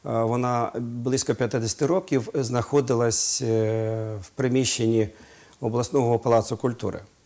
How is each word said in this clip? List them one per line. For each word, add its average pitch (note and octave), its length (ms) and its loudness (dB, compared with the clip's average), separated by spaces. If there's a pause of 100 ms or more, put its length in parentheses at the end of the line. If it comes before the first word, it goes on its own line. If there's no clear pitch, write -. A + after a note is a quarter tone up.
вона A#2+ 720 0
близько A#2+ 600 -2
п'ятдесяти A2+ 500 0
років D3 480 0
знаходилась, A#2+ 1080 2
е, A2 800 0
в - 80 -12
приміщенні A#2+ 800 2 (520)
обласного A#2+ 580 2
палацу A#2 380 2
культури. A2+ 420 -4 (260)